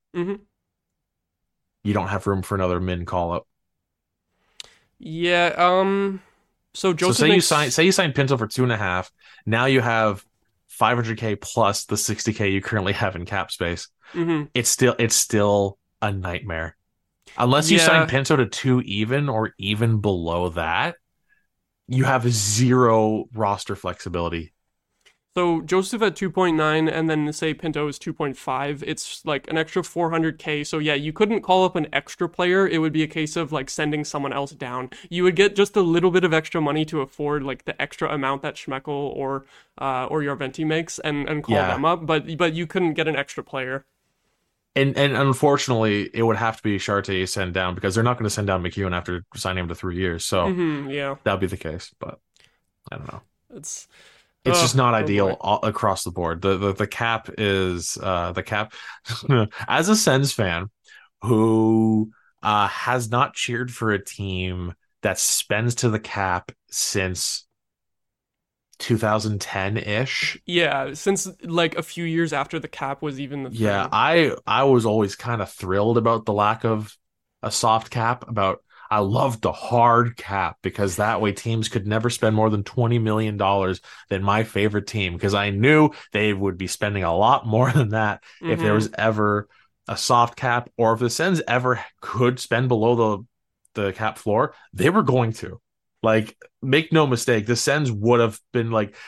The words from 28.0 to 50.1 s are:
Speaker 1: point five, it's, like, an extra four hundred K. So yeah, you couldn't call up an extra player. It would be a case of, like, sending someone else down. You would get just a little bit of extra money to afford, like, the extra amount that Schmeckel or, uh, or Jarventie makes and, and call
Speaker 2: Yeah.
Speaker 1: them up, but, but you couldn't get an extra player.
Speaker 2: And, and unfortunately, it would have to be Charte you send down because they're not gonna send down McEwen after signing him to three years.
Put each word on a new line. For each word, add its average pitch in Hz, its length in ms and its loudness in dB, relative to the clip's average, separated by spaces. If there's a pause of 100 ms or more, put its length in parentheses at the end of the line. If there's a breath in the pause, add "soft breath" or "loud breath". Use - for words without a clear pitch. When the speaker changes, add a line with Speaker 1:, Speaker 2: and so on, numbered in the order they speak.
Speaker 1:
point 143 260 -6
five, 143 480 -6
it's, - 380 -8
like, 143 260 -4
an 160 80 -2
extra 160 260 -2
four 170 260 -2
hundred 160 300 -2
K. 147 240 -4
So 156 160 -4
yeah, 151 160 0
you 147 180 -4
couldn't 208 300 2
call 185 200 4
up 180 120 2
an 160 180 0
extra 156 340 -4
player. 180 400 2
It 165 120 0
would 160 120 0
be 156 120 0
a 151 40 -2
case 156 280 -6
of, 160 160 -4
like, 139 180 -4
sending 151 340 -2
someone 143 300 -6
else 139 180 -4
down. 127 380 -10 (220 loud breath)
You 175 120 0
would 180 120 4
get 202 200 4
just 202 220 2
a 208 40 6
little 170 300 4
bit 180 120 4
of 170 100 2
extra 160 260 0
money 156 260 0
to 156 160 -4
afford, 147 420 -4
like, 131 220 -8
the - 140 -8
extra 147 320 -4
amount 139 300 -2
that 147 140 -8
Schmeckel 135 320 -10 (280)
or, 135 300 -6 (340 soft breath)
uh, 131 280 -4
or 151 140 -2
Jarventie 143 440 -6
makes 160 340 -2
and, 147 300 -4
and 151 140 -4
call 104 200 2
Speaker 2:
Yeah. - 20 0
Speaker 1:
them 92 200 -2
up, 165 220 0
but, 156 300 -2
but 165 160 2
you 170 120 -6
couldn't 165 300 0
get 156 120 0
an 156 80 0
extra 139 280 -6
player. 131 420 -8 (880)
Speaker 2:
And, 139 200 4
and 139 200 4
unfortunately, 123 960 4
it 117 80 -2
would 113 160 4
have 113 200 -2
to - 60 -12
be 104 140 0
Charte 101 320 -2
you 92 160 -2
send 92 280 -4
down 92 200 -2
because 95 220 -2
they're 113 80 4
not 123 140 2
gonna 107 120 -2
send 101 180 -2
down 95 160 2
McEwen 92 320 -4
after 87 300 -6 (100)
signing 92 280 -4
him 87 60 -6
to 85 60 -8
three 90 220 -6
years. 87 280 -2